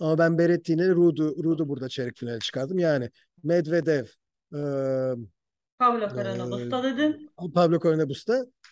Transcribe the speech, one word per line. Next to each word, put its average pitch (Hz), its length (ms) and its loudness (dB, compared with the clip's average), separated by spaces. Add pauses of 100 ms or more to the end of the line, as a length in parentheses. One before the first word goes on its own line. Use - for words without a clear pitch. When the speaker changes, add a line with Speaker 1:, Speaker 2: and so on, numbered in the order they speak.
Speaker 1:
Ama 160 180 2
ben 165 200 4
Berrettini, 170 500 2
Ruud'u, 160 560 2
Ruud'u 160 240 0
burada 131 200 -6
çeyrek 123 280 -6
finale 117 220 -6
çıkardım. 135 400 -4
Yani 147 320 2 (340)
Medvedev, 160 600 2 (500)
e, 147 40 -8 (1200)
Speaker 2:
Pablo 240 260 2
Speaker 1:
e, 202 40 -4
Speaker 2:
Carreño 233 420 -6
Busta 247 320 -4
dedin. 294 480 -2 (240)
Speaker 1:
Pablo 170 220 4
Carreño 160 320 0
Busta, 240 380 -4 (260)